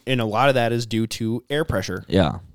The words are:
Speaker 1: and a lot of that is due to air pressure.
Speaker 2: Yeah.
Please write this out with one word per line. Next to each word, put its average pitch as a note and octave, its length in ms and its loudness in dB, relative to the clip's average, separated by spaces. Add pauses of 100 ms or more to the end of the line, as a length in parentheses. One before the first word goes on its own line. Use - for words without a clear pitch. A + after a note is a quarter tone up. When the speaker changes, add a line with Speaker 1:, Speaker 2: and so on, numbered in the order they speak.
Speaker 1:
and B2+ 140 0
a A2+ 60 0
lot A2+ 240 4
of C3 60 0
that A#2 160 2
is A#2 120 0
due A2+ 220 -2
to A2+ 420 -4
air D3 160 -2
pressure. F#2 420 -4
Speaker 2:
Yeah. F#2 340 0 (140)